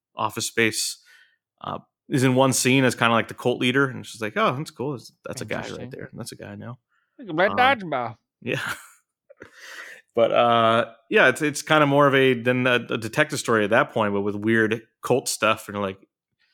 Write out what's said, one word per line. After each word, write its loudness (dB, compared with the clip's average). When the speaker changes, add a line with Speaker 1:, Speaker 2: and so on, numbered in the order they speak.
Speaker 1:
Office -6
Space, -2
uh, -10
is 0
in 4
one 4
scene 2
as 2
kinda 2
like 2
the -14
cult -2
leader, 0
and -14
she's -16
like, -6
"Oh, 0
that's -10
cool. -8
That's, -14
that's -12
a -10
guy -6
right -10
Speaker 2:
Interesting. -12
Speaker 1:
there. -16
That's -14
a -16
guy -16
I -16
know." -14
Speaker 2:
Look -16
at -6
that 2
Speaker 1:
Um, 0
Speaker 2:
dodgeball. -8
Speaker 1:
Yeah. -6
<laughs> -8
But, 4
uh, 4
yeah, 6
it's, 0
it's -4
kinda 4
more 6
of 4
a, 4
than 0
a, 4
a -2
detective -2
story 2
at -2
that 2
point, 0
but -2
with -4
weird 0
cult 0
stuff, 0
and, -6
like, -4